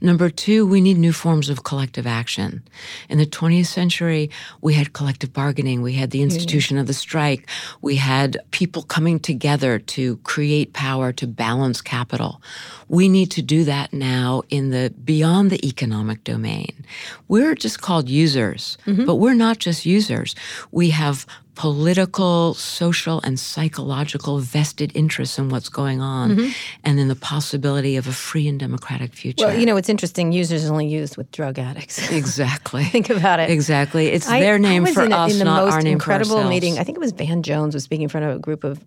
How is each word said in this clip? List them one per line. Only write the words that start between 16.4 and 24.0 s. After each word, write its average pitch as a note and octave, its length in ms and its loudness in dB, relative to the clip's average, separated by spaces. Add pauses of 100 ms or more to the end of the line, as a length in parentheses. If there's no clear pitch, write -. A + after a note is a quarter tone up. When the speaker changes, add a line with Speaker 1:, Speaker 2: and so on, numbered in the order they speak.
Speaker 1:
We're C#4+ 280 4
just - 260 -6
called D#3+ 280 0
users, C3+ 760 0
Speaker 2:
Mm-hmm. G3+ 200 2
Speaker 1:
but F3 100 2
we're A#3 200 4
not A3+ 240 4
just - 260 -2
users. F3+ 500 0 (360)
We F3 180 4
have D3+ 360 0 (300)
political, E3+ 1000 2
social, E3+ 680 -2
and C3 180 -2
psychological C#3+ 1000 -4